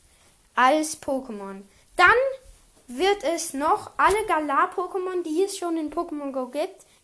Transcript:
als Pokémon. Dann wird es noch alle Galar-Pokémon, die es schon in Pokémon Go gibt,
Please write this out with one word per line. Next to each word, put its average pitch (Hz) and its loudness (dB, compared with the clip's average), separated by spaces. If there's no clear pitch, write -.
als 302 2
Pokémon. 202 -6
Dann 359 8
wird 381 0
es 320 -2
noch 302 0
alle 381 4
Galar-Pokémon, 359 0
die 330 0
es 392 -4
schon 339 -4
in 302 -4
Pokémon 302 -6
Go 254 -6
gibt, 302 -6